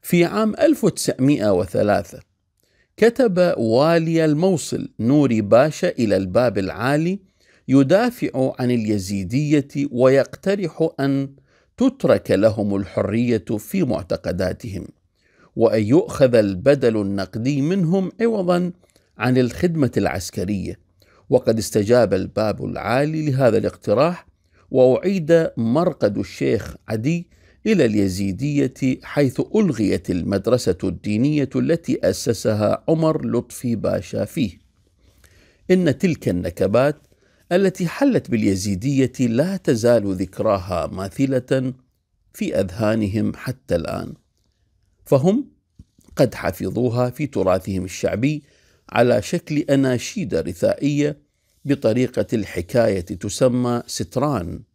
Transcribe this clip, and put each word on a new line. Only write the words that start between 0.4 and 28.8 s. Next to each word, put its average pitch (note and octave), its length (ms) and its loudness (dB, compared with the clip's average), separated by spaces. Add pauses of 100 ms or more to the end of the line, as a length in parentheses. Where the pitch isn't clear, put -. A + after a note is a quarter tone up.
ألف - 280 2
وتسعمائة C3 680 2
وثلاثة F#2+ 680 0 (760)
كتب G#3+ 600 2
والي D#3+ 680 2
الموصل D#3 640 -2 (100)
نوري A#2+ 420 2
باشا C3+ 480 4
إلى G#2 280 2
الباب G2 400 0
العالي C3+ 640 -2 (480)
يدافع C#3 920 2
عن B2 120 0
اليزيدية، G#2+ 960 0 (240)
ويقترح D3+ 960 0 (100)
أن C#3 300 -2 (480)
تترك F3 540 2
لهم G#2 440 2
الحرية G#2+ 680 -2 (120)
في F#3+ 260 -4
معتقداتهم، F2+ 1040 -4 (680)
وأن A2 280 4
يؤخذ B2+ 520 2
البدل A2 680 2
النقدي G#2+ 600 -4
منهم F3+ 500 0 (100)
عوضا F3+ 500 0 (460)
عن B2+ 200 2
الخدمة C3 600 0
العسكرية. F2+ 920 -4 (400)
وقد B2 280 2
استجاب G#2+ 560 2
الباب G2 520 -4
العالي D3 600 -4
لهذا C3 320 2
الاقتراح، C#3+ 680 -2 (440)
وأعيد D#3+ 840 4
مرقد A#2 600 0
الشيخ A#2 580 -4 (120)
عدي C#3+ 400 -4 (380)
إلى G3 200 4
اليزيدية، G#2 880 -2 (300)